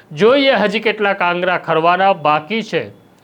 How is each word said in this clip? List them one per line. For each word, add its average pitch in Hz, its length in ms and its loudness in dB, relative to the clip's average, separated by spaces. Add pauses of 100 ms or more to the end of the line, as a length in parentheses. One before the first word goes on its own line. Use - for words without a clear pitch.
(120)
જોઈએ 254 420 2
હજી 208 260 0
કેટલા 208 320 -2
કાંગરા 175 460 -2
ખરવાના 175 540 2
બાકી 156 500 -2
છે. 131 380 -8 (240)